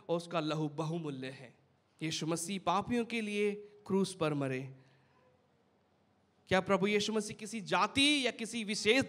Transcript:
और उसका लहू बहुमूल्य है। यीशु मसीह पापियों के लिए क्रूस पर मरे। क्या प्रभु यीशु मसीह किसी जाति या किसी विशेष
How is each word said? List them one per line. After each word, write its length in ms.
और 80
उसका 220
लहू 300
बहुमूल्य 580
है। 280
यीशु 260
मसीह 380
पापियों 400
के 160
लिए 300
क्रूस 300
पर 180
मरे। 400
क्या 120
प्रभु 260
यीशु 260
मसीह 220
किसी 260
जाति 640
या 60
किसी 320
विशेष 460